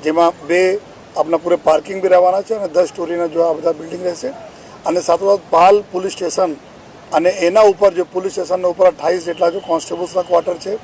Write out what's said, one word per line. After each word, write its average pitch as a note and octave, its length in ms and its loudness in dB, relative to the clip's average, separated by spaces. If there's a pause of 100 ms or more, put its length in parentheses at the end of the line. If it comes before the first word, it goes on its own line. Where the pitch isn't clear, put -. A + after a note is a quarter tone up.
જેમાં D#3+ 440 0
બે F#3 320 0 (380)
આપણા D#3+ 200 0
પૂરે F3 180 0
પાર્કિંગ E3 460 0
બી F#3+ 60 0
રહેવાના F3+ 340 4
છે A3+ 120 -6
અને G3+ 140 -6
દસ E3+ 200 0
સ્ટોરીના E3+ 400 -4
જો E3 140 -2
આ E3 120 2
બધા D#3+ 180 -2
બિલ્ડિંગ E3 320 -8
રહેશે. F3+ 260 -6 (560)
અને E3+ 160 0
સાથોસાથ F#3+ 380 0 (100)
પાલ F#3+ 420 6
પોલીસ F#3 200 -4
સ્ટેશન F3 420 -4 (600)
અને E3 160 2
એના F#3 320 2
ઉપર G3+ 320 4
જો F3 100 -2
પોલીસ F#3 280 -6
સ્ટેશનના F3+ 360 -4
ઉપર F3+ 200 2
અઠ્ઠાવીસ E3 380 -2
જેટલા E3+ 240 0
જો F3+ 100 -6
કોન્સ્ટેબલ્સના E3+ 600 -4
ક્વાર્ટર F3 320 0
છે. F#3 300 -8